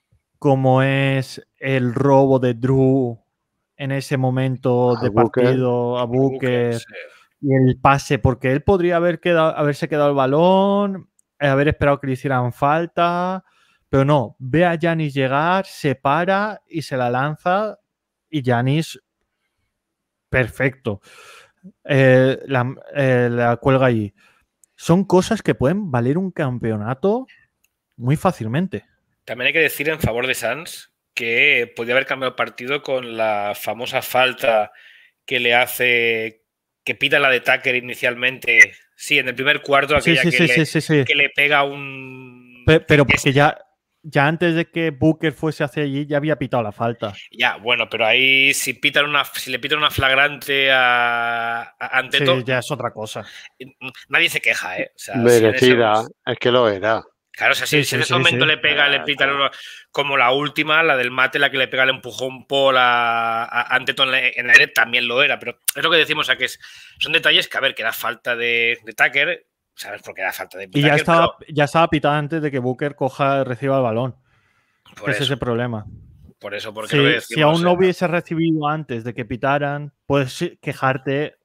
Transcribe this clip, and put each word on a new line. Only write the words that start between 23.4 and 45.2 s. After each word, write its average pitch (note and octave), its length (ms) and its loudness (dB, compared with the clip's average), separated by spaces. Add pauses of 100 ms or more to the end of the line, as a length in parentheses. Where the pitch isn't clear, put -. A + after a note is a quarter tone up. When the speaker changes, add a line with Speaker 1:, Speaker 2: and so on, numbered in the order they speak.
Speaker 1:
cuelga C3 300 2
allí. A2 280 0 (600)
Son F3+ 280 2
cosas F#3 380 2
que C#3+ 120 0
pueden F3 360 -2
valer B2 260 0
un F#3+ 140 -4
campeonato B2+ 960 -4 (720)
muy B2 200 0
fácilmente. D3+ 680 -4 (400)
Speaker 3:
También B2 240 -4
hay D3 40 2
que D#3+ 80 0
decir D3 280 0
en D#3 120 -4
favor B2 260 -2
de C3 80 -2
Suns B2+ 580 -8 (220)
que A#2+ 600 0
podía A#2 180 -4
haber C3+ 120 2
cambiado C3 240 -4
el B2+ 60 -10
partido B2 460 -4
con B2 340 -6
la G#2 380 -2
famosa A#2 460 -6
falta B2 720 0 (540)
que B2 120 -4
le A#2+ 160 0
hace, A#2 880 0 (400)
que B2 100 -6
pita C#3 240 0
la C#3+ 100 2
de B2+ 120 2
Tucker C3 340 0
inicialmente. B2 1000 0 (240)
Sí, - 220 -2
en C3 100 0
el B2 60 -6
primer C#3 280 0
cuarto, C#3 340 2
Speaker 1:
Sí, D#3 160 2
Speaker 3:
aquella D#3+ 100 2
Speaker 1:
sí, E3+ 80 2
Speaker 3:
que C3 80 0
Speaker 1:
sí, E3+ 100 4
Speaker 3:
le, B2 60 2
Speaker 1:
sí, D3 120 2
sí, D#3+ 140 -2
sí. D3 240 2
Speaker 3:
que D3 100 -2
le C#3+ 160 2
pega C#3+ 340 2
un C3 1000 -12
Speaker 1:
Pe-, D#3+ 140 6
pero D3 220 4
Speaker 3:
es B2 120 2
Speaker 1:
porque C#3 180 0
ya, C#3+ 260 4 (440)
ya C#3+ 240 0
antes E3 280 0
de E3 160 -2
que E3 200 -4
Booker D#3 420 0